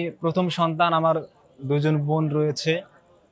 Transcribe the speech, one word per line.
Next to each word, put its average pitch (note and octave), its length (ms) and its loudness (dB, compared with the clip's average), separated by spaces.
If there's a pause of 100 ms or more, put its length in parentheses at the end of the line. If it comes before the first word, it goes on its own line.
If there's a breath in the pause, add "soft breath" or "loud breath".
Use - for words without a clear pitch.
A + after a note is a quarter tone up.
(200)
প্রথম E3+ 300 0
সন্তান, E3 440 0
আমার D#3+ 220 2 (440)
দুজন D3 380 2
বোন D3+ 320 0
রয়েছে। D3+ 440 -2 (580)